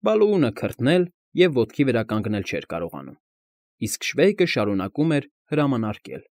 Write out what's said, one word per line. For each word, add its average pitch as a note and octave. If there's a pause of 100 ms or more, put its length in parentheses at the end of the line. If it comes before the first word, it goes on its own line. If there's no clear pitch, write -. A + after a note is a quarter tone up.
Բալոունը G#3
քրթնել D3 (260)
և F3
ոտքի B2
վրա A#2
կանգնել G#2
չէր -
կարողանում, D2+ (640)
իսկ -
Շվեյկը F#3
շարունակում G#2
էր C#3 (180)
հրամանարկել. C3 (160)